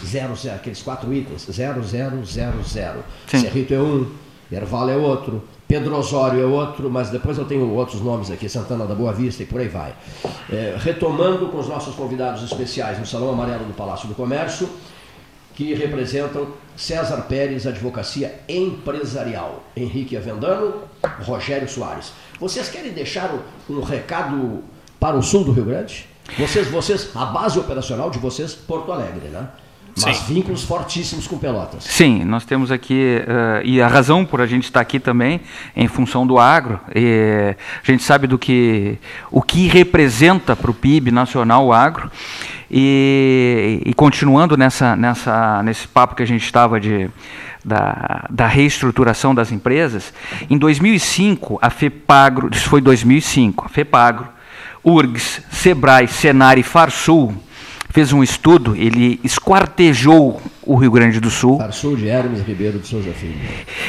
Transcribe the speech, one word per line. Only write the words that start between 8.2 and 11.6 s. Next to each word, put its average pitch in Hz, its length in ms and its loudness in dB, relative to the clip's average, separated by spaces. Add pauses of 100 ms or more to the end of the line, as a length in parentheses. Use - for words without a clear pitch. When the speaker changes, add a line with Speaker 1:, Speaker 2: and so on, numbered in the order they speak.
Speaker 1:
aqui, 95 180 -10
Santana 113 380 -8
da 104 80 -8
Boa 110 180 -4
Vista 113 300 -6
e - 20 -12
por 123 160 -6
aí 117 60 -6
vai. 80 260 -12 (580)
É, 107 280 -8
retomando 165 680 -2
com 151 100 -8
os 135 80 -8